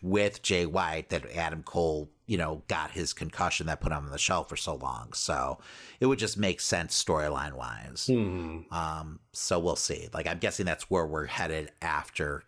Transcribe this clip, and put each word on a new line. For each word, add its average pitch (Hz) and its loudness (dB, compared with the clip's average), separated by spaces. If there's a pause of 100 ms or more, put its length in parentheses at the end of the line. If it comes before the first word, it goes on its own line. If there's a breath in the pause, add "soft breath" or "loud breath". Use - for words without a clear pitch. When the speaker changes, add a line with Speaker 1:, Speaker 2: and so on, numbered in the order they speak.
Speaker 1:
with 101 4
Jay 87 4
White 80 0
that 80 0 (100)
Adam 80 -2
Cole, 78 2 (160)
you 110 0
know, 78 0
got 78 0
his - -4
concussion 82 -2
that 76 -2
put - 0
him 73 -2
on 71 -8
the 69 -6
shelf 85 2
for 73 -6
so 78 -2
long. 62 -6
So 67 0 (400 loud breath)
it - 4
would 135 6
just 107 0
make 98 2
sense - 0
storyline 73 0
wise. 60 -8
Speaker 2:
Mm-hmm. 90 0
Speaker 1:
Um, 80 -4 (120)
so - 0
we'll 85 2
see. - -4
Like, 82 -2
I'm 85 -2
guessing 101 0
that's - -2
where 87 4
we're 78 -2
headed 78 -2 (100)
after, 76 -2